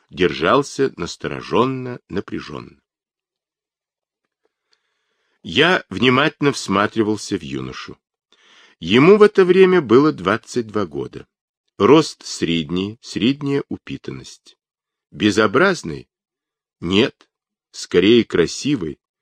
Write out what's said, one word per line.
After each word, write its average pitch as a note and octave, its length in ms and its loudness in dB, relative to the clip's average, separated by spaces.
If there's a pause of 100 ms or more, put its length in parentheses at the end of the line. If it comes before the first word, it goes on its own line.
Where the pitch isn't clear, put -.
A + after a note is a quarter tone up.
держался F2+ 880 -2
насторожённо, A2 1120 -6
напряжённо. D2 720 -12 (2750)
Я D3 460 0
внимательно C3 640 0
всматривался G#2 840 -2
в D2+ 40 -18
юношу. C2 560 -12 (880)
Ему C3+ 340 6
в G3+ 40 0
это G#3 240 6
время F#3 340 4
было C#3 320 4
двадцать A2 540 -4
два G#2 220 -6
года. C2+ 400 -12 (500)
Рост C#3 480 4
средний, E2+ 760 -6
средняя C#3 680 -4
упитанность. - 880 -16 (540)
Безобразный? G#2+ 960 -2 (720)
Нет, G2 500 -2 (400)
скорее G2+ 540 2
красивый. F2 760 -4 (220)